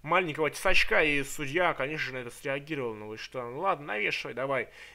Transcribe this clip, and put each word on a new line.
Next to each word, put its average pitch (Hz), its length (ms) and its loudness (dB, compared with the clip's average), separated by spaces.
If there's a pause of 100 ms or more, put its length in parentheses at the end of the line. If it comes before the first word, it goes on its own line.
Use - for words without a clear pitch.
маленького 156 480 2
тесачка, 190 540 4
и 147 220 4
судья, 151 500 0
конечно 139 320 -4
же, 131 80 -8
на 131 40 -6
это 120 120 -8
среагировал. 139 640 -4
Ну 107 140 -12
вы 107 100 -10
что? - 320 -10
Ну 127 80 -10
ладно, 165 280 -2
навешивай, 180 460 -4
давай. 127 360 -2 (260)